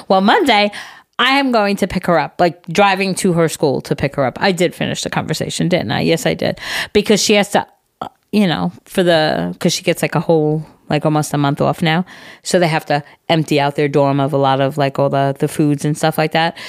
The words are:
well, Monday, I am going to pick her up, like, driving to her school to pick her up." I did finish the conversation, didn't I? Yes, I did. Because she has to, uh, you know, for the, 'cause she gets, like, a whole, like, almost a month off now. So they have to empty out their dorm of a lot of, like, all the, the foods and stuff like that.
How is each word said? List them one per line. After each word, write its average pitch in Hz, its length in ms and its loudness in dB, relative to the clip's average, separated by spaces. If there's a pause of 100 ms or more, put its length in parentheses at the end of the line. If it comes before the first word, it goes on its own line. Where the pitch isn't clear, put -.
well, 190 140 4
Monday, 214 500 4 (480)
I 247 180 2
am 269 140 0
going 202 260 2
to 196 100 -2
pick 180 200 -4
her 170 100 4
up, 147 220 -4
like, 175 280 0
driving 190 480 2
to 185 180 0
her 165 160 2
school 147 320 -2
to - 140 -4
pick - 200 -4
her 139 100 0
up." 120 160 -4
I 202 100 2
did 170 220 0
finish - 300 -6
the - 60 -6
conversation, - 600 -4
didn't 180 220 -2
I? - 100 -2
Yes, 160 240 0
I - 80 0
did. - 260 -4 (340)
Because 208 280 2
she - 120 2
has 202 160 2
to, - 180 -2 (340)
uh, - 60 -12 (240)
you 208 160 2
know, 175 240 -2 (140)
for - 180 -2
the, 175 560 2
'cause 170 140 0
she - 100 -6
gets, 165 180 -2
like, 160 140 -2
a 151 60 2
whole, 156 440 0 (240)
like, 151 160 -2
almost 151 280 0
a 151 40 -2
month 147 240 0
off 143 200 0
now. 165 240 0 (380)
So - 140 0
they 175 120 2
have 156 180 -2
to 147 160 0 (240)
empty 156 320 2
out 143 160 0
their 147 140 0
dorm 139 300 2
of 139 140 0
a 139 40 0
lot 135 240 2
of, 139 160 -2
like, 139 200 0
all 139 120 2
the, 139 280 0
the 151 120 -2
foods 147 360 0
and 151 120 0
stuff 156 200 0
like 156 140 0
that. 165 260 0 (120)